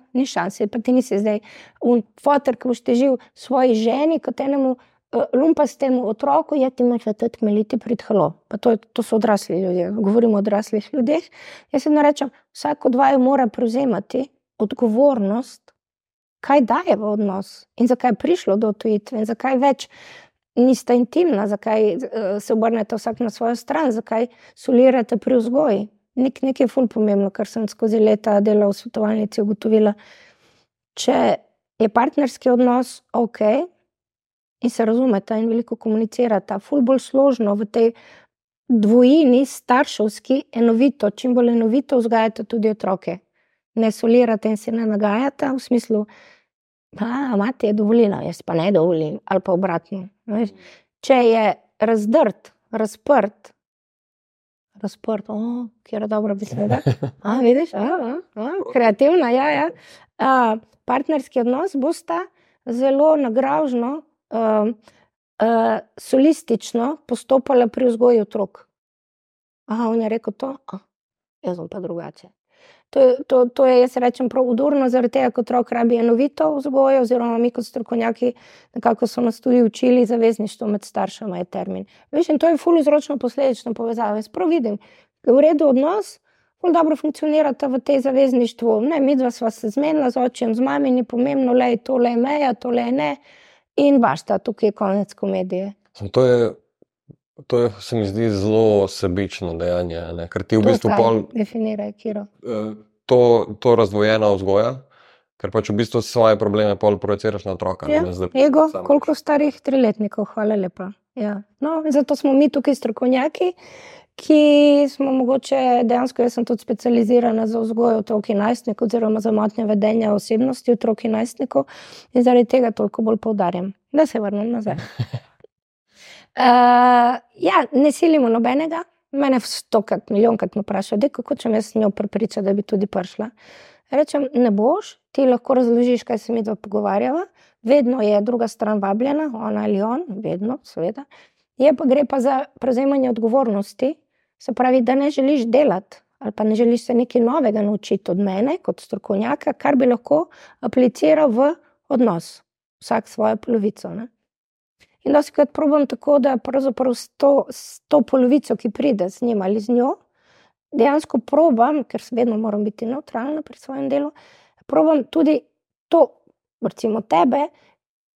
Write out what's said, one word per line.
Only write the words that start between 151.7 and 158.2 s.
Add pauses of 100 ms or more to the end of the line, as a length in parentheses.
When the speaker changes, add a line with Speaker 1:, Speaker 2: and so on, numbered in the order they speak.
Speaker 1:
odnos, (360)
vsak
svojo
polovico,
ne. (920)
In
dostikrat
probam
tako,
da
pravzaprav
s
to,
s
to
polovico,